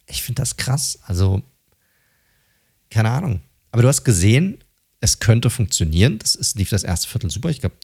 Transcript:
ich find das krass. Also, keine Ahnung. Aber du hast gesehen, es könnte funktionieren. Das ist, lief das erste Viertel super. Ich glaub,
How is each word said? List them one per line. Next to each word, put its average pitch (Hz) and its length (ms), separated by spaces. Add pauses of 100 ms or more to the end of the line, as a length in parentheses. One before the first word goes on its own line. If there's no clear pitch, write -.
ich - 160
find - 160
das 120 180
krass. - 460
Also, 95 400 (1500)
keine 110 220
Ahnung. 123 300 (320)
Aber 113 100
du 123 60
hast - 160
gesehen, 120 540 (420)
es - 180
könnte 113 320
funktionieren. 95 720
Das - 160
ist, - 200
lief 98 140
das 101 140
erste - 240
Viertel - 200
super. 85 220
Ich - 80
glaub, 90 140 (120)